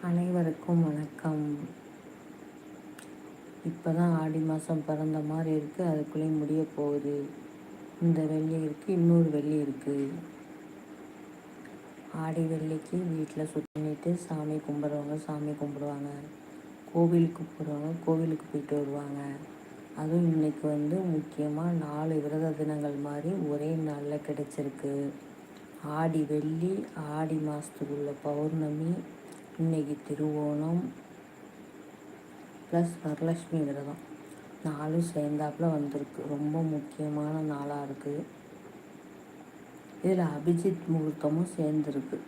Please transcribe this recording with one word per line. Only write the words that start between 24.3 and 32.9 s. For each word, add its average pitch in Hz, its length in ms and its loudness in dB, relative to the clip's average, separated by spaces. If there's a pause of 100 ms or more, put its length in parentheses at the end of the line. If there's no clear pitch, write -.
ஆடி 160 220 4 (120)
வெள்ளி, 165 400 2 (420)
ஆடி 156 320 0
மாசத்துக்குள்ள 143 640 -4 (160)
பௌர்ணமி, 156 640 2 (680)
இன்னைக்கு 156 320 4 (120)
திருவோணம் 151 720 2 (1900)
ப்ளஸ் 170 320 4